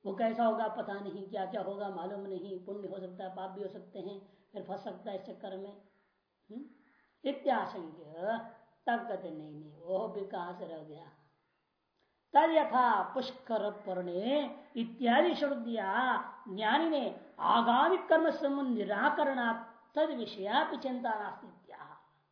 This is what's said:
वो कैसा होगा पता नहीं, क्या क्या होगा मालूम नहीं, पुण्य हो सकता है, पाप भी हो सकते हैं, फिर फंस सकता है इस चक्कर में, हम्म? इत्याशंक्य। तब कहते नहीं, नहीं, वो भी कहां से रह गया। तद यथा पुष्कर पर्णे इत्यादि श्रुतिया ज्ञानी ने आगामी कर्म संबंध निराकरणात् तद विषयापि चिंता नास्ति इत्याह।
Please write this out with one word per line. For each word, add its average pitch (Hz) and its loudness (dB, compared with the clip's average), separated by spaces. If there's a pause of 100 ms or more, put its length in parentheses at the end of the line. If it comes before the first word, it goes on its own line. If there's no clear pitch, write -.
वो 196 -4
कैसा 233 2
होगा 220 2
पता 208 -6
नहीं, 196 -8
क्या 196 -4
क्या 190 -6
होगा 196 -4
मालूम 190 -6
नहीं, 185 -8
पुण्य 202 -8
हो 190 -8
सकता 185 -12
है, 185 -10
पाप 190 -8
भी 196 -10
हो 190 -6
सकते 190 -14
हैं, 196 -12 (220)
फिर 190 -12
फंस 185 -8
सकता 202 -10
है 190 -6
इस - -10
चक्कर 190 -12
में, 202 -14 (720)
हम्म? 269 -12 (580)
इत्याशंक्य। 190 -2 (460)
तब 233 0
कहते 185 -6
नहीं, 156 -10
नहीं, 151 -16
वो 185 -2
भी 196 -6
कहां 175 -6
से 185 -8
रह 160 -12
गया। 156 -16 (1200)
तद 330 8
यथा 240 4
पुष्कर 226 -2
पर्णे 196 -2 (160)
इत्यादि 247 4
श्रुतिया 233 0 (240)
ज्ञानी 220 2
ने 277 0 (180)
आगामी 240 6
कर्म 320 6
संबंध 277 0
निराकरणात् 233 0
तद 311 4
विषयापि 233 0
चिंता 247 -2
नास्ति 208 -4
इत्याह। - -20 (220)